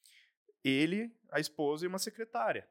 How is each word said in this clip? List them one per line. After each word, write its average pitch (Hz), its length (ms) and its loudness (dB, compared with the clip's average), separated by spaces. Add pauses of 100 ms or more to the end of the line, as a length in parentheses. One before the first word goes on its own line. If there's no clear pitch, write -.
(640)
Ele, 165 500 2 (160)
a 147 100 0
esposa 151 460 -2
e - 20 -4
uma 185 120 -4
secretária, 220 720 -4